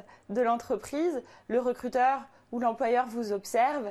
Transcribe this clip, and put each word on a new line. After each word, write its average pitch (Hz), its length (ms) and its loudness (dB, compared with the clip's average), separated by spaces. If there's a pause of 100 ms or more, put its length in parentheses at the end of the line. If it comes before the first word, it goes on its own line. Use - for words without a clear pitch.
(280)
de 208 140 0
l'entreprise, 247 840 0 (240)
le 233 140 2
recruteur 247 580 0 (320)
ou 240 80 -4
l'employeur 240 480 2
vous 226 240 -4
observe 233 600 0